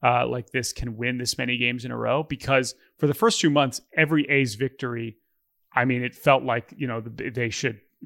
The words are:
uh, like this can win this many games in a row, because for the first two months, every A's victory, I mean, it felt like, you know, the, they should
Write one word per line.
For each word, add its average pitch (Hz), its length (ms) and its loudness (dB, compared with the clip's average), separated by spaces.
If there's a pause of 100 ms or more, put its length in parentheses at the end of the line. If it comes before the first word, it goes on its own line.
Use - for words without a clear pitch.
uh, 123 240 4
like 123 220 -6
this 123 240 -2
can 117 240 -6
win 123 220 -2
this 123 180 -4
many 123 220 -2
games 120 260 -2
in 123 60 -8
a 120 60 -6
row, 117 260 0
because 135 520 0 (220)
for 151 100 0
the 143 60 4
first 226 260 2
two 156 120 4
months, 143 320 2 (120)
every 156 360 2
A's 131 240 2
victory, 117 640 -6 (560)
I 123 100 2
mean, 123 180 0
it 127 120 -4
felt 135 280 4
like, 120 320 -4
you 143 120 -6
know, 113 160 -4
the, 113 260 -8
they 120 220 -4
should 117 300 -4 (260)